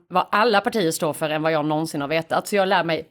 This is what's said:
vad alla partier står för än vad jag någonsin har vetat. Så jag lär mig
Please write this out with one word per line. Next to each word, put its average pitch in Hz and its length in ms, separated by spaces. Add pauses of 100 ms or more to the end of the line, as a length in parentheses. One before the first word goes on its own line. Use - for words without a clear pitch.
vad 180 220
alla 208 300
partier 202 300
står 160 220
för 151 180
än 151 120
vad 160 100
jag 151 120
någonsin 156 360
har 143 80
vetat. 160 380
Så 208 100
jag 190 120
lär 185 160
mig 160 260